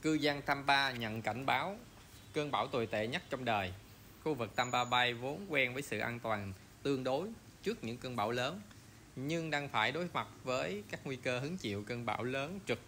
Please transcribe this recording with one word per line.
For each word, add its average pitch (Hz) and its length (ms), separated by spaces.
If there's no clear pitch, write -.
Cư 156 120
dân 143 280
Tampa 139 500
nhận 113 300
cảnh 117 240
báo 143 320
cơn 147 180
bão 113 160
tồi 120 180
tệ 110 220
nhất 156 220
trong 127 160
đời. 101 280
Khu 156 100
vực 117 220
Tampa 123 280
Bay 123 300
vốn 139 360
quen 135 240
với - 100
sự 107 160
an 117 200
toàn 101 340
tương 139 200
đối 135 240
trước 220 200
những 117 140
cơn 127 180
bão 110 160
lớn, 131 300
nhưng 160 340
đang 143 200
phải 113 220
đối 170 220
mặt 117 140
với 151 480
các 175 120
nguy 139 120
cơ 127 240
hứng 151 180
chịu 104 260
cơn 120 220
bão 107 180
lớn 139 440
trực 120 200